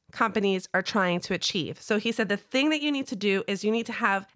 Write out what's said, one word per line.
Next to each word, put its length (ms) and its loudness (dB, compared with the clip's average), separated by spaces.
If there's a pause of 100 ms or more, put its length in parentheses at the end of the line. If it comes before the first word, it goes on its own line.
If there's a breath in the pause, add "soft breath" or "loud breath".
companies 640 0
are 80 2
trying 380 2
to 140 -4
achieve. 460 -2
So 180 0
he 140 0
said, 160 0
"The 80 0
thing 340 0
that 100 0
you 120 0
need 160 -2
to 80 -6
do 300 2
is 180 -4
you 60 2
need 160 0
to 60 -8
have 440 0